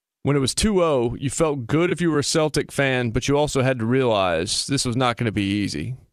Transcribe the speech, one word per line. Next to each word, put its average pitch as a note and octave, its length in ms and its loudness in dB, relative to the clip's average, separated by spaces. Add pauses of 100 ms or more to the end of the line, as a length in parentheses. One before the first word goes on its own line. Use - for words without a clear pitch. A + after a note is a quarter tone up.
(240)
When C#3 140 2
it - 20 2
was C3+ 160 -2
two G3+ 260 2
oh, B2+ 380 2
you C#3+ 100 -4
felt D3 380 -2
good E3+ 240 2
if D#3+ 80 -4
you E3+ 100 2
were D3+ 100 2
a C3+ 40 0
Celtic D#3 480 0
fan, B2+ 400 0
but B2 160 -2
you C#3+ 100 4
also C#3+ 240 0
had B2+ 180 2
to A2 60 -2
realize G#2+ 800 0
this - 200 -2
was A#2+ 100 -2
not B2 220 0
gonna A2+ 160 -2
be G#2 100 0
easy. G2+ 540 -4 (160)